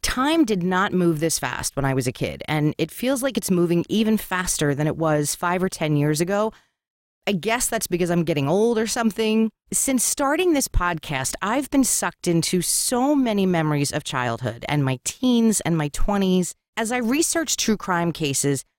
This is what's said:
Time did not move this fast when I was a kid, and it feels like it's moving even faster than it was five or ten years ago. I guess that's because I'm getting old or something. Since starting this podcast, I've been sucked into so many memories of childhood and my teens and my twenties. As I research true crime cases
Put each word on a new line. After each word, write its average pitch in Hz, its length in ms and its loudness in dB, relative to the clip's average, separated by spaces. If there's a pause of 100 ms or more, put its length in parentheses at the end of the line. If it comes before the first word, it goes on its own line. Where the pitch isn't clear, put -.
Time 302 440 2
did 202 180 0
not 185 300 0
move 170 260 2
this 160 200 0
fast - 360 -6
when 135 80 -2
I 135 100 0
was 127 140 0
a 127 60 -4
kid, 76 340 -6
and 151 300 0
it 156 120 -2
feels 254 320 -2
like 262 140 -2
it's - 160 -2
moving 170 380 2
even 214 260 2
faster 180 580 -2
than 147 140 0
it - 80 -2
was 151 400 0
five 175 260 -2
or 185 60 0
ten 151 300 -2
years 147 240 0
ago. 202 320 -2 (760)
I 208 60 0
guess 220 340 -2
that's 226 180 -4
because 180 240 0
I'm 170 140 2
getting 147 240 0
old 214 320 2
or 226 80 0
something. 220 640 0 (200)
Since - 320 0
starting 320 500 0
this 269 140 0
podcast, 160 760 -2
I've 247 260 -2
been 269 140 2
sucked - 440 -2
into 170 360 2
so 254 500 0
many 220 320 2
memories 156 460 2
of 143 120 -4
childhood 120 640 -4
and 147 160 0
my 131 200 0
teens 233 580 2
and 165 160 0
my 147 120 -2
twenties. 185 680 2 (200)
As 226 160 -4
I 247 60 -2
research 294 580 0
true - 220 0
crime 170 360 0
cases 139 520 -2 (140)